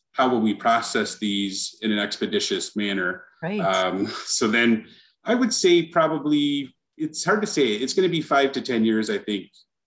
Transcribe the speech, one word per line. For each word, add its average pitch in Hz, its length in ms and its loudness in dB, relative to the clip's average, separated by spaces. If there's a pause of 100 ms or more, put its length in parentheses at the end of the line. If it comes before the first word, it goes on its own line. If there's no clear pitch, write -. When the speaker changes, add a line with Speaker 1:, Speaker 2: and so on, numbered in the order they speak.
(140)
Speaker 1:
how 131 140 2
will 123 140 2
we 110 120 2
process 117 640 0
these 101 640 -4
in 110 100 0
an 104 60 0
expeditious 101 800 -4
manner. 98 480 -4 (180)
Speaker 2:
Right. 190 200 -4
Speaker 1:
Um, 92 460 0 (180)
so - 220 0
then 117 400 2 (360)
I 220 120 0
would 247 180 0
say 175 300 4
probably, 147 920 0 (220)
it's 151 260 -6
hard 208 160 2
to 208 80 -2
say. 139 200 2
It's 113 260 -2
gonna 185 160 2
be 165 120 -2
five 139 300 2
to 131 100 -6
ten 113 220 0
years, 110 260 2
I 104 100 -2
think, 98 300 -6 (420)